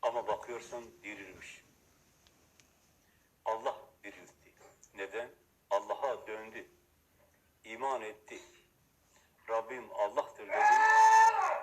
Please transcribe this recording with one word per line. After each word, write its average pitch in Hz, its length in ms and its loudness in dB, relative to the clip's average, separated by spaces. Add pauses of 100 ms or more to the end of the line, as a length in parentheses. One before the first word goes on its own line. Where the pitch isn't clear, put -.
Ama 113 240 -2
bakıyorsun 117 760 -8
dirilmiş. 98 640 -16 (1800)
Allah 113 320 -4 (280)
diriltti. - 480 -20 (420)
Neden? - 360 -8 (400)
Allah'a 104 560 -2
döndü. 110 420 -12 (960)
İman 120 380 -4
etti. 107 380 -12 (1080)
Rabbim 113 440 -6
Allah'tır - 560 -4
dedi. 831 260 4 (880)